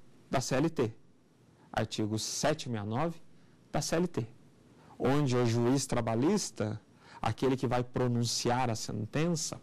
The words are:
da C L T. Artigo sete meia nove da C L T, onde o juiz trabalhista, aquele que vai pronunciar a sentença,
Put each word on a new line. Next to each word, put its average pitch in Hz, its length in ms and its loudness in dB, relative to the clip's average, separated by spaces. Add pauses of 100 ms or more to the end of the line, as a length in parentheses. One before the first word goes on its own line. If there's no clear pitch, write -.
(300)
da 135 100 0
C 131 160 -2
L 147 140 4
T. 117 240 0 (760)
Artigo 107 480 -2
sete - 500 -2
meia 110 160 -4
nove 143 340 -2 (520)
da 151 100 -4
C 160 140 -4
L 175 120 2
T, 123 200 -4 (720)
onde 131 360 4
o 123 100 4
juiz 120 420 2
trabalhista, 117 920 0 (400)
aquele 131 380 0
que 131 80 -2
vai 123 180 0
pronunciar 120 840 0
a 110 60 0
sentença, 147 880 -2